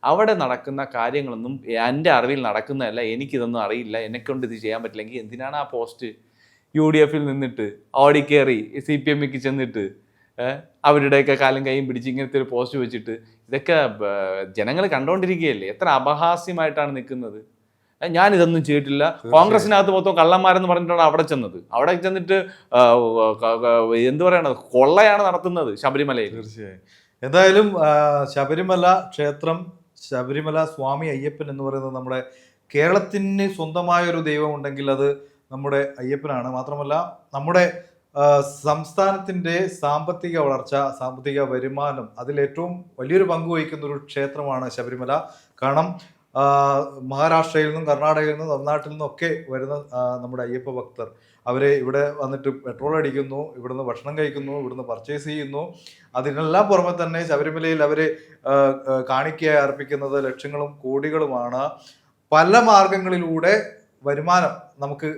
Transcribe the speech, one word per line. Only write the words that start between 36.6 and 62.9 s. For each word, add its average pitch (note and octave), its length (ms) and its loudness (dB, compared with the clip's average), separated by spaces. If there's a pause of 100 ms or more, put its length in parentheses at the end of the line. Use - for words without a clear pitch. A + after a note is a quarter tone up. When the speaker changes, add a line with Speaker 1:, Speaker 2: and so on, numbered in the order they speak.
Speaker 2:
നമ്മുടെ, E3+ 480 2 (340)
ആ, C#3+ 240 6
സംസ്ഥാനത്തിൻ്റെ F3 1300 -2
സാമ്പത്തിക E3 720 -4
വളർച്ച, C3+ 360 -2 (260)
സാമ്പത്തിക C3 420 -4
വരുമാനം C3 680 -4 (100)
അതിലേറ്റവും D3 680 -4 (160)
വലിയൊരു F3 240 2
പങ്ക് E3 300 -2
വഹിക്കുന്ന D#3 320 -4
ഒരു C#3+ 200 -8
ക്ഷേത്രമാണ് C#3 640 -6
ശബരിമല. B2+ 500 -4 (420)
കാരണം, C#3+ 240 2 (540)
ആ, C#3 40 4 (580)
മഹാരാഷ്ട്രയിൽ D#3 640 2
നിന്നും D#3 180 -6
കർണാടകയിൽ D3+ 460 2
നിന്നും D#3 180 -6
തമിഴ്നാട്ടിൽ D3 420 -4
നിന്നും D3+ 160 -8
ഒക്കെ D#3+ 420 -4
വരുന്ന, C3 240 -8
ആ, B2+ 500 -6
നമ്മുടെ B2 200 -10
അയ്യപ്പ B2+ 280 -8
ഭക്തർ B2 360 -10 (400)
അവരെ C3 280 2
ഇവിടെ C#3 420 0
വന്നിട്ട് C3+ 320 -6
പെട്രോൾ C3+ 480 -6
അടിക്കുന്നു, C#3 600 -4
ഇവിടുന്ന് B2+ 260 -10
ഭക്ഷണം C3 360 -8
കഴിക്കുന്നു, C#3 340 -6
ഇവിടുന്ന് B2+ 300 -10
പർച്ചേസ് A#2+ 420 -10
ചെയ്യുന്നു. D3+ 500 -10 (420)
അതിനെല്ലാം D#3 520 0
പുറമെ F3 340 2
തന്നെ E3 260 -6
ശബരിമലയിൽ D#3 540 0
അവര്, D#3 340 0 (300)
ആ, C3+ 60 0
ആ, C3+ 560 2
കാണിക്കയായി D3+ 480 0
അർപ്പിക്കുന്നത് C#3 680 -2
ലക്ഷങ്ങളും C#3+ 600 -8
കോടികളുമാണ്. C#3 840 -4 (600)
പല F3 260 8
മാർഗങ്ങളിലൂടെ F#3+ 1120 4 (320)